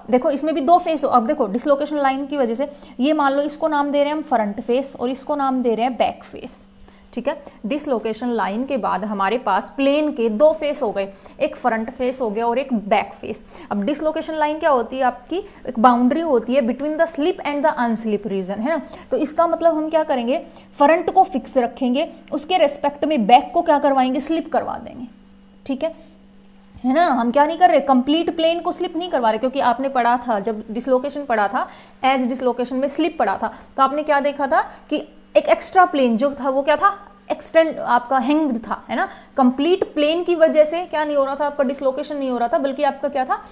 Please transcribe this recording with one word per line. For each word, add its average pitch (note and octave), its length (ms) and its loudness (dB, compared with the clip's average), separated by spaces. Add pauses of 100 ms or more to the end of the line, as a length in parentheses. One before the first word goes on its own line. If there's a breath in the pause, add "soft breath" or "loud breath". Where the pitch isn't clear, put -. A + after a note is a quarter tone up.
(100)
देखो B3+ 200 4
इसमें C#4+ 240 -2
भी D#4+ 80 -2
दो E4+ 180 6
face D#4+ 240 -2
हो। - 60 0
अब A#3 160 2
देखो C#4+ 220 0
dislocation C#4+ 500 0
line C#4 280 0
की D4 100 -6
वजह A#3 180 0
से C#4 160 -4 (300 loud breath)
ये C#4+ 140 2
मान C#4 180 2
लो C#4+ 100 0
इसको D4+ 260 -2
नाम C#4+ 220 0
दे C#4+ 80 0
रहे C#4+ 100 2
हैं D4+ 80 -2
हम D#4 80 -4
front G#3+ 380 -2
face C4 340 -2
और B3 140 -4
इसको C4+ 260 -6
नाम C4 260 0
दे A#3 120 2
रहे A3 120 0
हैं B3 100 -4
back - 280 -2
face, - 420 -18 (460 soft breath)
ठीक B3+ 160 -6
है। D#4+ 120 -6 (260 loud breath)
Dislocation B3 640 -4
line G#3+ 360 -2
के C#4 120 -2
बाद F#3 260 -2
हमारे G3+ 360 -2
पास G3+ 360 -2
plane C#4+ 360 2
के A3+ 180 -2
दो D4 220 4
face D4 300 -4
हो A3+ 100 -2
गए, G3 160 -4 (320 loud breath)
एक - 160 -2
front A3+ 340 -2
face B3+ 300 -4
हो A#3+ 100 -2
गया A3+ 160 -2
और A#3 120 0
एक C4+ 140 -4 (160)
back G3 240 0
face। - 320 -12 (260 loud breath)
अब G3+ 120 -2
dislocation D#4 520 -2
line D4+ 240 -2
क्या D#4+ 120 2
होती B3 260 0
है C4+ 80 -2
आपकी, B3 320 -4 (320 loud breath)
एक B3 120 -8
boundary B3 420 4
होती B3+ 320 0
है C#4 80 2
between C#4+ 340 -4
the E4 120 2
slip E4 360 -2
and C#4+ 200 -4
the D4+ 140 2
unslip A3+ 480 -2
region, G3 320 -6
है A3 100 -4
ना। D#4 120 -2 (300 loud breath)
तो C4 80 0
इसका E4 280 0
मतलब E4 280 2
हम D#4 160 -4
क्या D#4+ 140 2
करेंगे, C4+ 340 -2 (360 loud breath)
Front E4 360 4
को F#4 140 6
fix C4+ 340 -4
रखेंगे, B3+ 500 0 (240 loud breath)
उसके F#4 260 0
respect C#4+ 460 0
में C#4+ 220 2
back B3 280 6
को E4+ 80 2
क्या D#4+ 180 4
करवाएंगे, C4+ 420 2
Slip E4 300 -4
करवा - 260 -2
देंगे, - 280 -14 (600)
ठीक C4+ 180 -4
है, D#4+ 100 -4 (800 loud breath)
है B3+ 200 0
ना। F4 120 4
हम A#3+ 260 2
क्या C#4+ 140 6
नहीं D#4+ 120 -2
कर F4 120 8
रहे, D4+ 120 6
Complete C#4 540 2
plane E4 240 0
को E4+ 120 -4
slip F4 240 -6
नहीं F4+ 140 -6
करवा B3 200 2
रहे, G#3+ 80 0
क्योंकि B3+ 240 -2
आपने B3 280 0
पढ़ा A#3+ 280 2
था, B3 220 -2
जब G#3+ 300 -6
dislocation C4 560 -2
पढ़ा G#3 220 0
था, C4+ 200 -4 (380 loud breath)
एज C4 220 2
डिसलोकेशन B3 480 -2
में C4+ 140 0
slip D#4+ 280 -2
पढ़ा G3 200 0
था, A3 140 -4 (240 loud breath)
तो C#4 60 2
आपने C#4 200 2
क्या D4 200 2
देखा C#4+ 240 -2
था C#4 140 2 (300 loud breath)
कि - 160 -4 (280)
एक - 120 4
extra F4+ 400 4
plane C4 300 2
जो C#4 180 0
था C4+ 160 -4
वो C4+ 120 0
क्या D4 140 2
था, E4+ 120 4 (420)
Extend D#4+ 480 0
आपका B3 400 0
हैंग्ड C4+ 420 0
था, - 280 -8
है A3+ 80 -4
ना। F#4 120 -2 (280 loud breath)
Complete C#4+ 480 4 (100)
plane D#4 300 2
की F4 120 2
वजह D#4 280 6
से E4 200 -4
क्या D#4 200 -2
नहीं D4 120 -2
हो C#4 80 2
रहा C4+ 100 -4
था, D4 120 -2
आपका C#4+ 180 -2
dislocation C4+ 520 -4
नहीं C4+ 140 -4
हो B3 80 -2
रहा A#3 100 0
था, E4 100 0
बल्कि C#4 260 -4
आपका C#4 240 0
क्या C#4 160 -2
था, F4 140 -2 (140 loud breath)